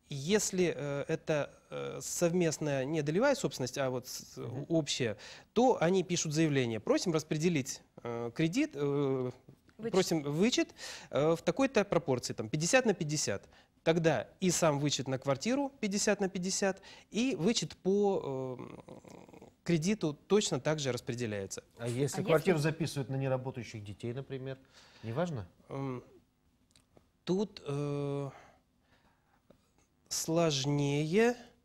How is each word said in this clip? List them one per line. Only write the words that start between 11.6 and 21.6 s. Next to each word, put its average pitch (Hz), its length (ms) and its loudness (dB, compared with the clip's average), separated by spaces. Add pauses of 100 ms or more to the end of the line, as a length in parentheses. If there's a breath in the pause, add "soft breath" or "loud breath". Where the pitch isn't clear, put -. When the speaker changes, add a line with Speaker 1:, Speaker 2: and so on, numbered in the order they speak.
Speaker 1:
пропорции, 131 480 0
там, 110 160 -8
пятьдесят 175 360 2
на 214 80 6
пятьдесят". 147 540 -4 (360 soft breath)
Тогда 165 440 4 (140)
и 185 100 4
сам 151 280 4
вычет 139 280 0
на 135 100 0
квартиру 240 640 0
пятьдесят 202 400 0
на 196 80 0
пятьдесят, 190 540 -2 (280 loud breath)
и 240 300 0
вычет 175 380 0
по, 151 840 0
э, - 880 -18 (160)
кредиту 170 500 0 (140)
точно 196 320 2
так 156 200 0
же 139 120 -2
распределяется. 117 720 -6 (140)